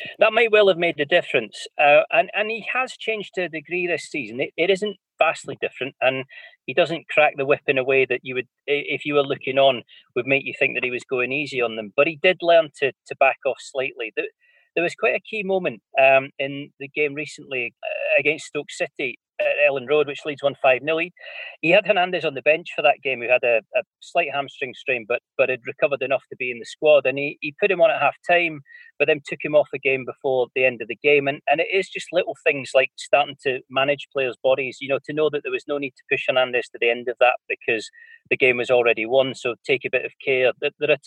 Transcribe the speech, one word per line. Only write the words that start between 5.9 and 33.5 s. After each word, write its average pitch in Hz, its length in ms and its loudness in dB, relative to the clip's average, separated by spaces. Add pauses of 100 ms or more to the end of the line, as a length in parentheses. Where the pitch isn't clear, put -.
and 131 240 0 (420)
he 127 80 -10
doesn't 156 360 -2
crack 151 260 4
the 139 100 -4
whip 139 220 0
in 139 100 0
a 131 60 0
way 135 220 2
that 127 180 -4
you 131 120 -10
would, 127 120 -6 (220)
i-, 143 180 -2
if 147 180 -6
you 147 100 -4
were 143 60 6
looking 135 360 -4
on, 135 260 4 (320)
would 123 100 -2
make 135 200 0
you 123 120 -8
think 127 180 -2
that 123 100 -4
he 123 60 -4
was 123 120 -8
going 127 300 -4
easy 139 280 -4
on 113 140 -2
them. 107 220 -8
But 147 100 4
he 160 160 -6
did 185 180 4
learn 165 280 4 (100)
to, 135 140 0 (140)
to - 120 -12
back 131 260 4
off 127 140 0
slightly. 131 560 -8
There, 160 100 -4 (500)
there 170 80 0
was 170 120 -2
quite 240 200 0
a 208 40 -4 (100)
key 214 140 -6
moment, 180 380 -2 (200)
um, 135 280 6 (100)
in 139 400 -8
the 139 80 -12
game 143 280 -4
recently, 139 580 -8 (100)
uh, 151 360 -2
against 139 260 -2
Stoke - 260 -10
City, 143 480 -8 (220)
at 147 280 2
Elland 131 200 -4
Road, 147 180 4
which 139 180 -10
Leeds 147 180 -8
won 139 180 0
five 120 200 2
nil. 156 160 -2
He, 175 140 -6 (500)
he 156 80 0
had 190 160 4
Hernandez 180 400 0
on 147 80 -2
the 131 80 -8
bench 156 340 0
for 165 60 -4
that 147 220 2
game, 127 180 -4
who 117 80 -6
had 127 140 2
a, 120 180 2 (140)
a 127 80 0 (160)
slight 170 340 -4
hamstring 139 420 -8
strain, 120 320 -4
but, 117 140 -2 (160)
but 127 120 2
had 127 160 -4
recovered 135 360 -2
enough 131 280 -2
to - 80 -18
be 127 140 -8
in 120 80 -12
the 110 60 -14
squad. 151 400 4
And 131 120 0
he, 143 240 -6
he 147 180 -8
put 202 120 0
him 175 100 0
on 165 100 6
at 139 100 -2
half-time, 160 600 0 (360)
but 147 100 2
then 156 180 0
took 151 180 -10
him 151 120 -4
off 147 180 4
again 135 320 -2
before 131 500 -2
the 131 100 2
end 120 160 0
of 107 60 -10
the 110 160 -10
game. 143 240 4
And, 147 200 -4
and 147 120 2
it 165 140 -2
is 190 160 -2
just - 220 -12
little 165 320 -2
things 139 300 -2
like 131 240 4
starting 143 460 0
to 131 160 -2 (100)